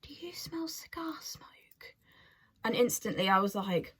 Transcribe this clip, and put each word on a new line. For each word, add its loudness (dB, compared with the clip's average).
Do -16
you -10
smell -6
cigar -8
smoke? -16
And 2
instantly 2
I 8
was 2
like 0